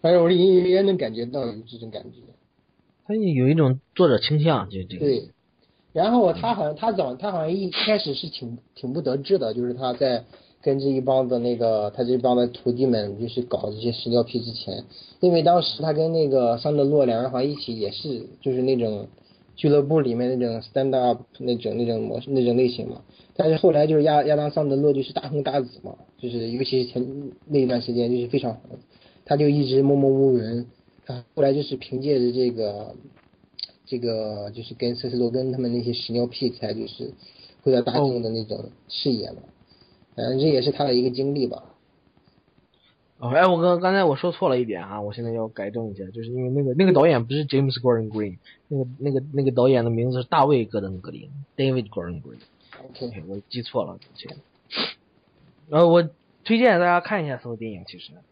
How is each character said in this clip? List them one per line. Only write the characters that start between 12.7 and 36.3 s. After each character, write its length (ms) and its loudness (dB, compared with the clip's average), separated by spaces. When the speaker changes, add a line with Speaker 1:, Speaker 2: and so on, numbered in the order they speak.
Speaker 1:
弟 140 0
们 340 -2
就 80 -6
是 140 -6
搞 280 -4
这 80 -10
些 140 -4
屎 160 -8
尿 140 2
屁 180 -4
之 120 -10
前， 320 -12
因 120 4
为 100 4
当 180 6
时 220 -4
他 100 -2
跟 220 2
那 140 2
个 280 4
桑 220 0
德 60 4
洛 200 4
两 160 2
人 100 -2
好 120 -2
像 80 0
一 60 -6
起 220 -8
也 120 -4
是， 360 -8
就 120 -2
是 100 0
那 140 2
种 320 -4
俱 140 0
乐 140 6
部 180 2
里 140 0
面 240 -2
那 80 0
种 160 -4
stand 340 -2
up 280 0
那 180 -2
种， 200 -6
那 80 -2
种 160 -2
模 220 -6
式， 80 -12
那 120 2
种 140 2
类 120 4
型 200 -6
嘛。 140 -14
但 140 2
是 60 4
后 160 6
来 140 4
就 100 2
是 60 4
亚， 220 4
亚 120 4
当 140 0
桑 200 0
德 60 0
洛 180 4
就 80 0
是 100 -8
大 160 -6
红 140 -4
大 180 0
紫 220 -10
嘛， 140 -14
就 140 -8
是 220 -4
尤 120 -2
其 180 0
是 60 -4
前， 440 -8
那 120 2
一 80 4
段 160 0
时 100 -6
间 180 0
就 80 2
是 100 -4
非 100 -2
常 160 -4
红， 240 -18
他 100 2
就 120 4
一 200 2
直 140 4
默 140 4
默 120 4
无 240 4
闻。 340 -2
他 200 -14
后 80 0
来 100 4
就 100 0
是 140 -6
凭 240 -8
借 200 0
着 120 2
这 200 0
个， 420 -6
这 140 -6
个 560 -6
就 80 -14
是 120 -14
跟 200 -4
塞 160 -8
斯· 80 -4
罗 140 0
根 180 -2
他 80 -4
们 140 -2
那 100 -2
些 100 -4
屎 200 -8
尿 160 0
屁 220 -4